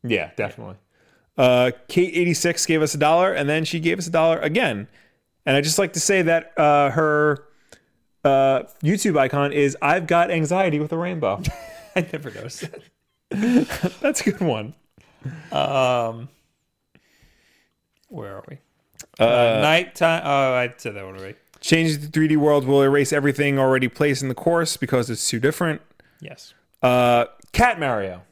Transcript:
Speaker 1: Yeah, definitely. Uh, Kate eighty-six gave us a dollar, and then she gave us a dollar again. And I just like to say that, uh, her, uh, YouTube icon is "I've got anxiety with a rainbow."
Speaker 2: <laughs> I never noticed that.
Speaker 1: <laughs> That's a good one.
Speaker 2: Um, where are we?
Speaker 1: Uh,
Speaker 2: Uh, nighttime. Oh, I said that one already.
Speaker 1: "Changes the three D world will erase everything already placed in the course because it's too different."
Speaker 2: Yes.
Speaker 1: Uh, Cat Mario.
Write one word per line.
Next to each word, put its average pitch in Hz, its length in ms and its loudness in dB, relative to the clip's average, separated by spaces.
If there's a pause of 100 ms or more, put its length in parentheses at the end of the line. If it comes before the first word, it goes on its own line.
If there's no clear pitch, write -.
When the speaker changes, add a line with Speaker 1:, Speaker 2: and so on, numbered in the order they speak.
Speaker 1:
Yeah, 104 340 -2
definitely. 104 380 -10 (600)
Uh, 127 340 4 (180)
Kate 180 260 0
eighty-six 170 500 0
gave 160 160 0
us 151 140 -2
a - 20 -6
dollar, 170 360 2
and 143 160 -2
then 156 160 -2
she 165 160 -6
gave 165 160 -2
us 170 100 -8
a 165 40 -8
dollar 165 280 2
again. 151 480 -2 (580)
And 139 120 2
I 143 40 2
just 156 160 -2
like 196 160 0
to 170 60 -6
say 190 220 0
that, 165 360 0
uh, 143 340 4
her, 151 540 0 (800)
uh, 170 400 4 (200)
YouTube 185 340 0
icon 139 340 2
is 143 300 2
"I've 156 260 0
got 175 240 2
anxiety 165 480 0
with 151 140 -4
a 165 40 -4
rainbow." 165 440 -4 (280)
Speaker 2:
<laughs> - 280 -18
I 185 40 -2 (120)
never 147 180 -12
noticed 113 300 -14
that. - 200 -14 (500)
Speaker 1:
<laughs> 226 680 0
That's 294 240 -2
a 202 60 2
good - 100 -6
one. 120 320 -2 (760)
Speaker 2:
Um, 127 760 -2 (1800)
where 104 280 -14
are - 100 -18
we? 135 100 -18 (640)
Speaker 1:
Uh, 113 60 4
Speaker 2:
Uh, 117 360 4
nighttime. 165 640 0
Oh, 139 280 0
I 123 240 -2
said 104 180 -10
that 98 100 -14
one 95 120 -16
already. 95 180 -14 (260)
Speaker 1:
"Changes 165 380 0
the 147 80 -12
three 156 200 0
D 156 100 2
world 147 280 2
will 139 160 4
erase 139 320 2
everything 143 460 0
already 131 280 2
placed 139 340 -2
in 135 80 -4
the 123 60 -4
course 170 420 -2
because 127 320 -2
it's - 200 -6
too 117 100 -4
different." 156 420 -2 (380)
Speaker 2:
Yes. - 340 -20 (280)
Speaker 1:
Uh, 123 440 4 (260)
Cat 233 280 2
Mario. 98 520 -4